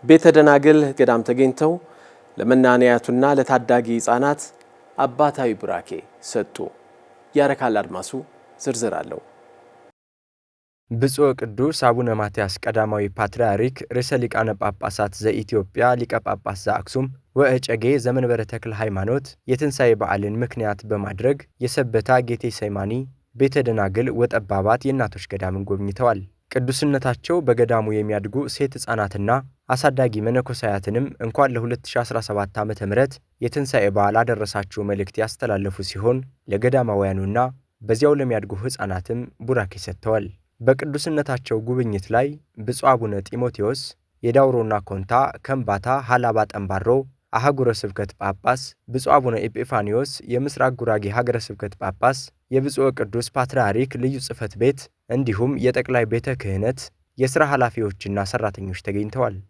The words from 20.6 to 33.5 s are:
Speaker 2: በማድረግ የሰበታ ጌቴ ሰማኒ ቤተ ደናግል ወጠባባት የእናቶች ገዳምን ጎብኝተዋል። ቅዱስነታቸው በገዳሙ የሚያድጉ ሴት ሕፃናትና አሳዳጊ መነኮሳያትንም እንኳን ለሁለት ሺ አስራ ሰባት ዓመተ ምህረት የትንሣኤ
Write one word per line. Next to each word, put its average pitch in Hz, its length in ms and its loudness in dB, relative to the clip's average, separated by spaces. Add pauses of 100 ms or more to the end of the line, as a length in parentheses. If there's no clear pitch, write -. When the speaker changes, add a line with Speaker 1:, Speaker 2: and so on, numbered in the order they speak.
Speaker 2:
በማድረግ 104 520 0 (220)
የሰበታ 123 640 2
ጌቴ 117 280 -4
ሰማኒ 101 400 -4 (440)
ቤተ 135 260 2
ደናግል 110 500 0
ወጠባባት 107 680 0
የእናቶች 123 460 -2
ገዳምን 95 360 -4
ጎብኝተዋል። 101 560 0 (300)
ቅዱስነታቸው 131 880 0
በገዳሙ 117 480 2
የሚያድጉ 107 480 -2 (120)
ሴት 135 260 -4
ሕፃናትና 104 560 -2 (380)
አሳዳጊ 131 540 2
መነኮሳያትንም 120 840 -2 (140)
እንኳን 127 320 2
ለሁለት 120 320 -4
ሺ - 140 -4
አስራ 117 220 -2
ሰባት 101 380 -4
ዓመተ 107 240 -4
ምህረት 117 300 2 (280)
የትንሣኤ 127 500 0